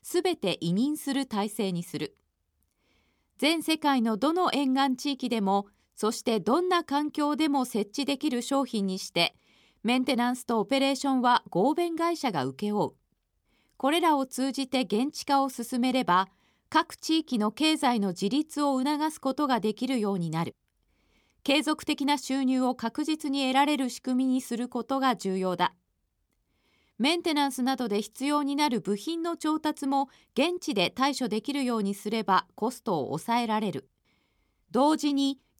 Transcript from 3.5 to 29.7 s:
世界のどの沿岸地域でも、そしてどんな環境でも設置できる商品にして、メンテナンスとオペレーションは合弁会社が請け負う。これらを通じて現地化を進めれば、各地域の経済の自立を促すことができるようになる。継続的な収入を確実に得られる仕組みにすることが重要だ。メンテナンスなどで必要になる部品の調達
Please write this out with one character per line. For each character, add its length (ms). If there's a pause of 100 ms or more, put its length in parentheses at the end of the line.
世 140
界 240
の 160
ど 160
の 220
沿 200
岸 220
地 160
域 160
で 140
も、 240 (280)
そ 180
し 100
て 180
ど 220
ん 80
な 120
環 280
境 260
で 140
も 160
設 240
置 160
で 100
き 140
る 100
商 240
品 220
に 120
し 120
て、 260 (460)
メ 160
ン 80
テ 100
ナ 140
ン 60
ス 100
と 140
オ 40
ペ 160
レ 120
ー 20
シ 120
ョ 80
ン 60
は 300
合 240
弁 220
会 200
社 160
が 140
請 220
け 40
負 200
う。 0 (840)
こ 140
れ 100
ら 160
を 80
通 280
じ 160
て 140
現 280
地 160
化 160
を 80
進 300
め 120
れ 120
ば、 240 (420)
各 240
地 240
域 200
の 120
経 260
済 240
の 100
自 200
立 320
を 180
促 300
す 100
こ 140
と 120
が 140
で 140
き 120
る 140
よ 140
う 40
に 120
な 140
る。 120 (840)
継 180
続 240
的 220
な 100
収 280
入 180
を 120
確 300
実 260
に 180
得 40
ら 140
れ 100
る 140
仕 100
組 260
み 60
に 80
す 160
る 120
こ 160
と 160
が 160
重 200
要 200
だ。 180 (1200)
メ 200
ン 60
テ 120
ナ 140
ン 40
ス 100
な 140
ど 120
で 120
必 240
要 200
に 100
な 140
る 120
部 160
品 260
の 140
調 220
達 300